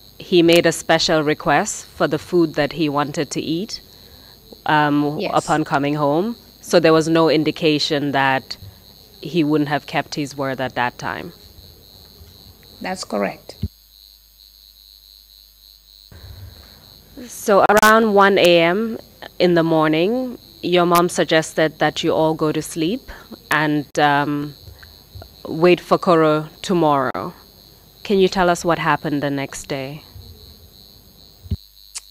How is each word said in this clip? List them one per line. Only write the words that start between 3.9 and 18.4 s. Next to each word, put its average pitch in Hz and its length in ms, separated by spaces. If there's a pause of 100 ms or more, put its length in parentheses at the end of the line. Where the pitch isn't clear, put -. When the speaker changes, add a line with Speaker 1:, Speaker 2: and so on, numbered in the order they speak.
Speaker 1:
um, 147 520
Speaker 2:
Yes. 202 140 (100)
Speaker 1:
upon 156 220
coming 143 300
home. 151 420 (240)
So - 180
there 160 140
was 160 160
no 165 220
indication 147 840
that 135 460 (640)
he 156 200
wouldn't 147 280
have 143 160
kept - 300
his 139 200
word 135 240
at 127 140
that 123 240
time. 98 340 (1500)
Speaker 2:
That's 185 220
correct. - 520 (3750)
Speaker 1:
So 202 420
around 214 460
one 196 240
A 170 220